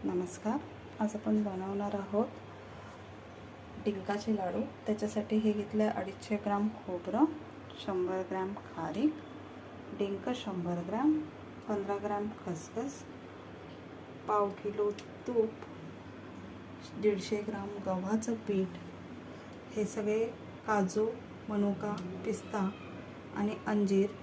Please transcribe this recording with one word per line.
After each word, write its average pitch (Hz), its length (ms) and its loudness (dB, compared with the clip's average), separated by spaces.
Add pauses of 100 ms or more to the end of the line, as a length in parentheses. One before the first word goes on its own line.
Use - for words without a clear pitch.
नमस्कार, 190 540 0 (420)
आज 214 140 2
आपण 214 280 4
बनवणार 202 520 0
आहोत 202 320 2 (1600)
डिंकाचे 202 520 2
लाडू. 196 240 2 (260)
त्याच्यासाठी 214 500 2
हे 214 160 6
घेतलं 214 360 4
अडीचशे 196 560 -2
ग्राम 208 240 4
खोबरं, 190 560 2 (600)
शंभर 185 460 2
ग्रॅम 190 220 0 (160)
खारीक, 170 500 2 (800)
डिंक 196 380 0
शंभर 175 520 -2
ग्रॅम, 254 240 6 (560)
पंधरा 202 360 2
ग्रॅम 208 240 2 (180)
खसखस, 220 460 -2 (1400)
पाव 208 200 6 (140)
किलो 208 280 2 (360)
तूप, 226 400 4 (1400)
दीडशे 208 460 4
ग्राम 202 200 -4 (180)
गव्हाचं 196 480 2 (140)
पीठ, 190 320 2 (960)
हे 214 80 2
सगळे 214 400 2 (420)
काजू, 208 400 4 (420)
मनुका, 202 460 2 (300)
पिस्ता 202 440 0 (680)
आणि 208 200 2 (100)
अंजीर 202 420 8 (140)